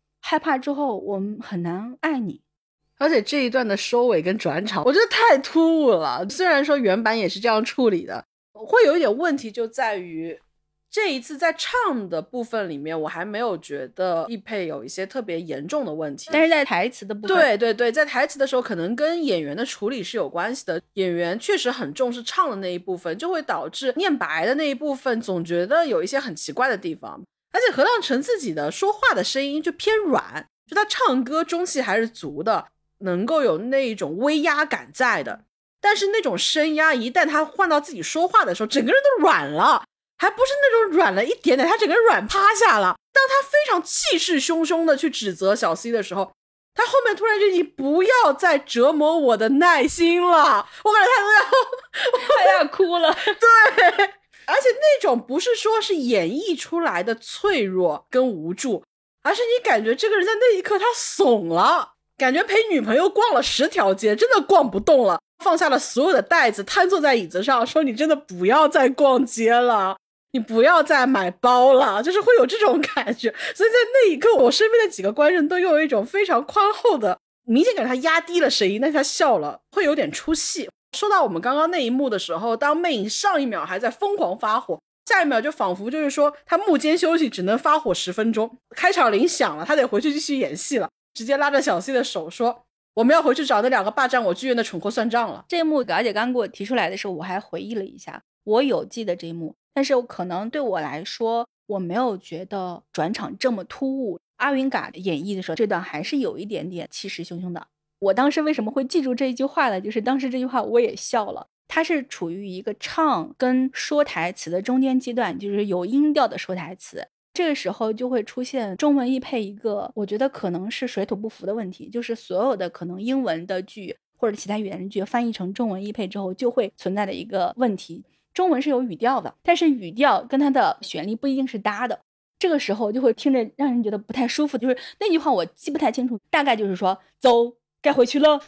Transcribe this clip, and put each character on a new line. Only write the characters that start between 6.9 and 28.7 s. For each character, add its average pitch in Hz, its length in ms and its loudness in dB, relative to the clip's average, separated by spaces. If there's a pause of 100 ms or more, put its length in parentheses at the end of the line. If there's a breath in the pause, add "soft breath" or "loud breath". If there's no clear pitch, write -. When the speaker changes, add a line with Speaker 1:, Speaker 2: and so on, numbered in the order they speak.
Speaker 2:
版 226 160 0
也 196 80 0
是 190 140 -8
这 233 80 0
样 220 160 2
处 247 240 0
理 185 160 -2
的， - 180 -10 (300)
会 415 320 4
有 302 100 4
一 349 40 0
点 233 180 0
问 320 180 0
题 220 160 -8
就 226 160 -6
在 226 300 -4
于 165 420 -10 (500)
这 415 220 -2
一 269 80 -4
次 294 160 -14
在 330 220 0
唱 330 500 -2
的 165 140 -6
部 247 220 -8
分 220 260 -6
里 151 80 -10
面， 156 240 -6
我 151 60 -4
还 165 180 -8
没 208 140 -6
有 226 180 -4
觉 143 380 -10
得 180 340 -2
易 233 80 -10
配 196 300 -8
有 139 180 -10
一 - 20 -12
些 185 200 -8
特 262 120 -10
别 180 220 -6
严 151 260 -10
重 294 160 -4
的 185 80 -8
问 151 240 -6
题。 - 160 -16
Speaker 1:
但 302 120 2
是 320 40 4
在 311 160 2
台 202 240 -2
词 - 160 -12
的 208 120 -10
部 208 120 -12
分， 381 80 2
Speaker 2:
对， 277 220 4
对， 226 160 0
对， 233 180 0
在 294 140 0
台 285 220 -2
词 - 100 -8
的 269 80 0
时 269 100 -2
候 247 60 0
可 233 140 -4
能 175 200 -4
跟 311 300 -2
演 185 160 0
员 143 160 -8
的 233 80 -6
处 214 240 -6
理 247 140 -6
是 - 140 -8
有 151 120 -4
关 196 260 -4
系 - 120 -12
的。 170 120 -4 (140)
演 185 180 -2
员 170 280 -2
确 392 180 0
实 247 140 -2
很 185 240 -6
重 247 180 -2
视 247 80 -12
唱 339 260 -2
的 226 100 -6
那 190 140 -6
一 175 60 -6
部 180 180 -8
分， 175 220 -8
就 311 100 -8
会 349 140 -2
导 156 260 -6
致 254 300 -6
念 349 180 0
白 160 300 -2
的 233 80 2
那 294 160 -2
一 277 60 -2
部 294 180 -4
分 254 260 -4
总 185 240 -4
觉 175 220 -2
得 294 180 2
有 240 200 -2
一 - 20 -6
些 269 140 -2
很 254 160 -10
奇 - 160 -10
怪 254 180 0
的 226 80 -2
地 175 160 -8
方。 95 260 -16 (320)
而 370 80 0
且 480 140 2
何 262 100 2
浪 453 160 2
成 269 220 -2
自 427 180 -2
己 190 140 -6
的 151 180 -4